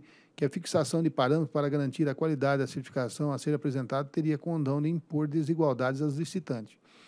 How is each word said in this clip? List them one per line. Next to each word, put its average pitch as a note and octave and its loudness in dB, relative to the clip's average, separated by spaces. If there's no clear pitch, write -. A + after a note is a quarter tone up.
que D3 -2
a C3+ 4
fixação E3 0
de D#3+ 2
parâmetros C#3 2
para D3 0
garantir C#3+ 0
a C3+ 0
qualidade C#3 2
da B2+ 0
certificação C3+ -4
a C3 -2
ser D3+ 0
apresentada C3+ -2
teria D#3 0
condão D3 0
de D3+ 2
impor D#3 0
desigualdades C#3 2
às D3 0
licitantes. D3 -6